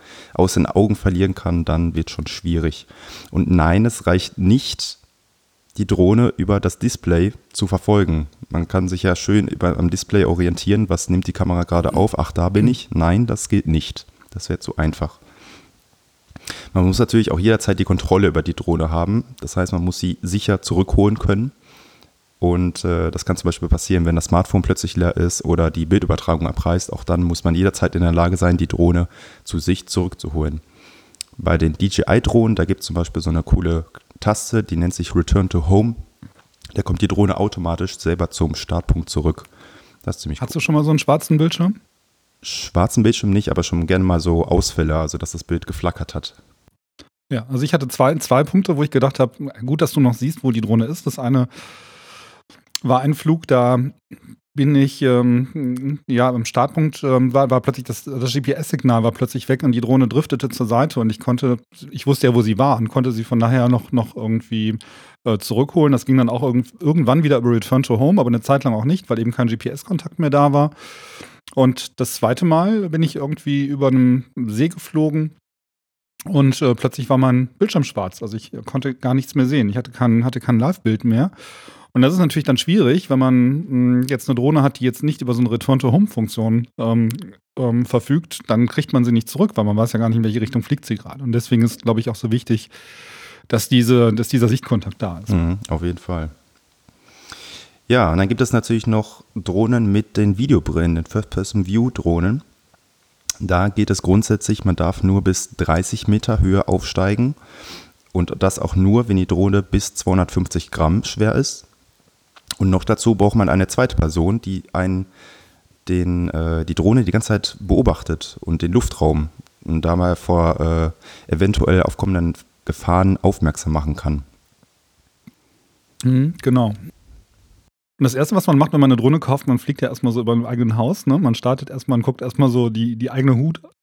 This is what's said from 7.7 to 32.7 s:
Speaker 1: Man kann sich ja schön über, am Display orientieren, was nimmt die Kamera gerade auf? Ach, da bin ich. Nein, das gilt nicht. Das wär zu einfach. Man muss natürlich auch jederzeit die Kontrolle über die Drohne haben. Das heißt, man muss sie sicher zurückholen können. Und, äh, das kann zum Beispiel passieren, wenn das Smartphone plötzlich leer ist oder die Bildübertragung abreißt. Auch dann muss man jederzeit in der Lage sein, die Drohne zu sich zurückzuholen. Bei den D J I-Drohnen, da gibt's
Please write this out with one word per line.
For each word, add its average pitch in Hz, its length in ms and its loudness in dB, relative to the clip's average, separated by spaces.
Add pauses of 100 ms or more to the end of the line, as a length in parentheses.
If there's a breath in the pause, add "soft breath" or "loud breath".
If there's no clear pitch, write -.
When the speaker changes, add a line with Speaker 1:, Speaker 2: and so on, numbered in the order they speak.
Speaker 1:
Man 85 200 -4
kann 92 200 0
sich 90 140 -6
ja 92 140 2
schön 101 320 0
über, - 280 -2
am 85 140 0
Display 98 340 0
orientieren, 90 640 0
was - 220 -4
nimmt 90 160 0
die 90 60 -4
Kamera 87 320 -2
gerade 87 300 0
auf? 101 240 0
Ach, - 120 -4
da 87 180 -2
bin 101 200 2
ich. - 240 -4
Nein, 87 340 2
das - 220 -6
gilt - 180 0
nicht. - 400 -4 (240)
Das - 180 -12
wär 87 120 -6
zu - 160 -12
einfach. - 420 -4 (1500 loud breath)
Man 92 120 2
muss 92 140 2
natürlich 117 340 2
auch 82 80 -2
jederzeit 101 400 2
die 98 40 -2
Kontrolle 95 440 2
über 80 140 0
die 85 120 -4
Drohne 80 360 -2
haben. 95 340 -2 (160)
Das - 160 -12
heißt, 90 160 -2
man 90 100 -2
muss 90 160 -4
sie 92 240 -4
sicher 98 400 -2
zurückholen 101 560 2
können. 107 320 0 (880 soft breath)
Und, 90 460 0
äh, 85 260 -2
das - 140 -10
kann 90 120 -2
zum - 120 -4
Beispiel 85 200 -4
passieren, 87 360 0
wenn 82 120 2
das 80 100 -2
Smartphone 90 360 0
plötzlich - 340 -4
leer 87 200 0
ist - 280 -2
oder 82 260 0
die 82 160 -4
Bildübertragung 82 600 0
abreißt. - 460 -2
Auch - 100 -10
dann 87 200 0
muss 85 200 -2
man 85 120 0
jederzeit 92 420 0
in 85 60 0
der 85 100 2
Lage 85 240 2
sein, 87 220 2
die 85 80 0
Drohne 85 420 2 (360 loud breath)
zu - 140 -8
sich - 280 -2
zurückzuholen. 78 760 -4 (800 loud breath)
Bei 87 200 2
den 80 140 2
D 98 140 -2
J - 220 0
I-Drohnen, 113 460 2
da 90 120 0
gibt's 92 200 -4